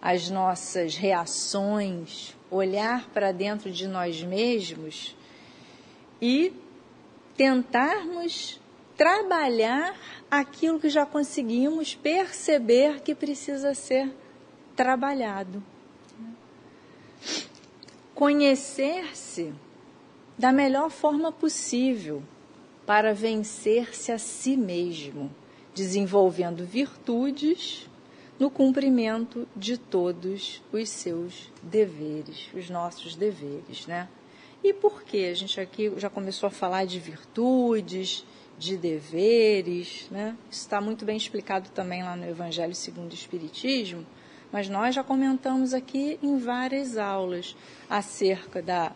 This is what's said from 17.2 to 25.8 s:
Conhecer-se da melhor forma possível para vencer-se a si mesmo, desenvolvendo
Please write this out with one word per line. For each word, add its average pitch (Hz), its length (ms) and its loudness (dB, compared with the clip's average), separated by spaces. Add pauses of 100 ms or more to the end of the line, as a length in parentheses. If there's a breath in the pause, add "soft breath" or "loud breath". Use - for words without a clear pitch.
Conhecer-se 285 1400 2 (880)
da 254 140 6
melhor 277 380 4
forma 311 400 0
possível 240 920 -2 (640)
para 214 260 6
vencer-se 220 1000 0
a 233 80 -2
si - 380 -2
mesmo, 165 720 -2 (440 loud breath)
desenvolvendo 180 880 2